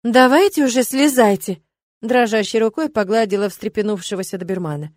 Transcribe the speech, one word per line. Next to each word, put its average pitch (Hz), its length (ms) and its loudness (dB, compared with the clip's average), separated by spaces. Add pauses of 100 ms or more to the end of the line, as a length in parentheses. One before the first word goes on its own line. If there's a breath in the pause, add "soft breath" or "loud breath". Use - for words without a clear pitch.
«Давайте 262 600 4
уже 247 200 2
слезайте», — 247 760 0 (400)
дрожащей 226 580 0
рукой 226 280 -2
погладила 208 600 -2
встрепенувшегося 196 920 -6
добермана. 165 580 -8